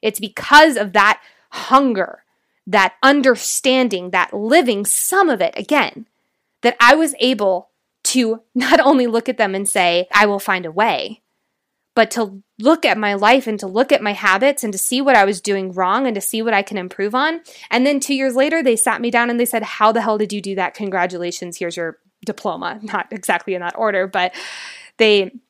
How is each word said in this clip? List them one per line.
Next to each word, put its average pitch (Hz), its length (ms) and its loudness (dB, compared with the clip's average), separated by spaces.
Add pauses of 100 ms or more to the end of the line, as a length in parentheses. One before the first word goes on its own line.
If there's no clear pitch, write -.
It's 208 180 -4
because 285 560 4
of 202 160 -6
that 208 300 2 (280)
hunger, 254 720 0 (440)
that 196 360 2
understanding, 254 1080 2
that 180 240 -2
living 220 500 2
some 370 460 0
of 220 100 -2
it 170 160 -2
again, 233 500 -2 (540)
that 233 180 0
I 240 160 8
was 311 240 0
able 202 520 0 (340)
to 226 380 0 (120)
not 262 260 2
only 254 260 4
look 233 240 -2
at - 80 -4
them 202 160 0
and 196 120 -4
say, 180 460 0
"I 208 140 4
will 202 120 -2
find 185 280 -4
a 160 40 -10
way," 165 520 -2 (760)
but 220 140 2
to 196 320 -6 (160)
look 320 240 2
at 220 120 2
my 208 180 -2
life 226 340 4
and 214 100 -6
to 202 80 -10
look 220 240 -2
at 285 100 2
my 208 120 -4
habits 214 500 0
and 208 100 -6
to 190 60 -8
see 254 220 -2
what 269 160 4
I 202 80 6
was 196 160 -2
doing 190 320 -4
wrong 190 340 0
and 240 80 -2
to 202 60 -6
see 220 220 -6
what 226 120 0
I 202 80 2
can 202 160 -8
improve 190 340 -6
on. 311 280 -2 (320)
And 247 120 2
then 285 140 2
two 285 160 -4
years 262 220 -2
later, 302 260 0
they 240 140 2
sat 220 240 -2
me 240 100 -4
down 240 200 0
and 240 100 -2
they 247 40 2
said, 226 200 -4
"How 220 260 2
the 226 100 0
hell 214 160 -2
did 208 160 -2
you 208 80 -6
do 196 140 -8
that? 185 200 -4
Congratulations, 175 840 -6
here's 170 200 -8
your 165 220 -8 (260)
diploma." 180 580 -8
Not 208 280 -6
exactly 185 440 -6
in 180 80 -8
that 175 140 -8
order, 196 300 -2
but 180 260 -2 (680)
they 208 340 2 (180)